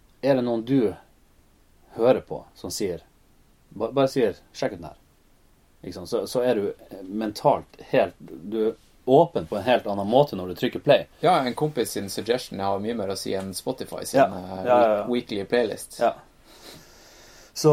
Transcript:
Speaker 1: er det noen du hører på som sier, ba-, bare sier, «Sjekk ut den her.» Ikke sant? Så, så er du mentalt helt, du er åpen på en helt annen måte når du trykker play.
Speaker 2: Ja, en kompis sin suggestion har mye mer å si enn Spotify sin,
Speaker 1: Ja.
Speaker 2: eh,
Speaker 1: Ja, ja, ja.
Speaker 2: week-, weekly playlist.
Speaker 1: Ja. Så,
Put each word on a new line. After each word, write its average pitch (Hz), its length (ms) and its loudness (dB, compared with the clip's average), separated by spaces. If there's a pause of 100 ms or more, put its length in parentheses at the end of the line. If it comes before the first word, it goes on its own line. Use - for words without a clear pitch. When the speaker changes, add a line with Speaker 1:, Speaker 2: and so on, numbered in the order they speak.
(240)
Speaker 1:
er 135 120 4
det 127 100 0
noen 117 200 -4
du 120 280 2 (1000)
hører 113 300 4
på - 220 -12 (120)
som 92 160 -12
sier, 87 300 -4 (680)
ba-, 110 220 -6
bare 135 200 2
sier, 113 260 0 (160)
«Sjekk 107 220 -6
ut 82 80 -16
den 76 80 -14
her.» - 80 -20 (840)
Ikke 90 140 -14
sant? 90 160 -12
Så, 110 160 0
så 123 160 -2
er 120 160 2
du - 360 -6 (120)
mentalt 107 720 -2 (100)
helt, 104 300 2
du 85 480 -10
er 110 100 -4 (300)
åpen 135 400 4
på 107 100 -4
en 98 80 -6
helt 117 240 2
annen 101 180 -2
måte 131 300 4
når 90 140 -8
du 87 80 -10
trykker 110 260 -4
play. 131 200 4 (180)
Speaker 2:
Ja, 170 160 4
en 127 180 -2
kompis 151 380 -2
sin 101 160 -6
suggestion 107 500 -4
har 98 220 -2
mye 113 160 -4
mer 98 140 -4
å 95 40 -6
si 107 160 -8
enn 95 220 -6
Spotify - 500 -8
sin, - 140 0
Speaker 1:
Ja. 117 80 6
Speaker 2:
eh, 92 260 -8
Speaker 1:
Ja, 95 120 -8
ja, 123 160 6
ja. 107 160 4
Speaker 2:
week-, 104 160 -4
weekly 113 340 -6
playlist. - 560 -2
Speaker 1:
Ja. 117 100 2 (1400)
Så, 151 180 6